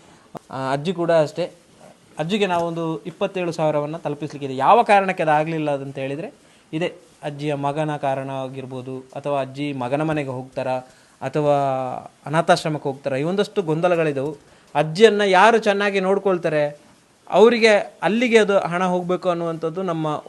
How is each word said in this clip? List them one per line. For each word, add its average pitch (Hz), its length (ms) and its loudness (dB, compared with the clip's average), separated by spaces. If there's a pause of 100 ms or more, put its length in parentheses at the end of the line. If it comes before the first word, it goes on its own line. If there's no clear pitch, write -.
(520)
ಆ, 131 200 -4
ಅಜ್ಜಿ 147 220 -2
ಕೂಡ 170 180 -2
ಅಷ್ಟೇ, 165 400 0 (680)
ಅಜ್ಜಿಗೆ 196 280 0
ನಾವು 170 200 0
ಒಂದು 165 360 -4
ಇಪ್ಪತ್ತೇಳು 185 480 -4
ಸಾವಿರವನ್ನು 151 460 -2
ತಲುಪಿಸ್ಲಿಕ್ಕಿದೆ. 143 580 -8
ಯಾವ 175 280 6
ಕಾರಣಕ್ಕೆ 190 400 2
ಅದು 156 80 2
ಆಗಲಿಲ್ಲ 156 400 0
ಅಂತ 139 260 -6
ಹೇಳಿದರೆ 143 360 -8 (400)
ಇದೆ, 165 200 -4 (300)
ಅಜ್ಜಿಯ 147 300 -6
ಮಗನ 143 420 -2
ಕಾರಣ 135 340 -4
ಆಗಿರ್ಬೋದು, 131 720 -10
ಅಥವಾ 139 420 -6
ಅಜ್ಜಿ 135 320 -6
ಮಗನ 131 280 -2
ಮನೆಗೆ 151 280 -2
ಹೋಗ್ತಾರಾ, 131 480 -6 (440)
ಅಥವಾ 147 320 0 (720)
ಅನಾಥಾಶ್ರಮಕ್ಕೆ 160 640 0
ಹೋಗ್ತಾರಾ, 131 280 -6
ಈ 139 60 -2
ಒಂದಷ್ಟು 202 380 -2
ಗೊಂದಲಗಳಿದ್ದವು. 156 760 0 (380)
ಅಜ್ಜಿಯನ್ನು 202 540 4
ಯಾರು 208 280 6
ಚೆನ್ನಾಗಿ 202 420 0
ನೋಡ್ಕೊಳ್ತಾರೆ 175 880 0 (420)
ಅವರಿಗೆ 220 720 4
ಅಲ್ಲಿಗೆ 226 360 2
ಅದು 202 220 4
ಹಣ 175 240 -2
ಹೋಗಬೇಕು 180 460 -2
ಅನ್ನುವಂಥದ್ದು 165 520 -4
ನಮ್ಮ 160 480 -4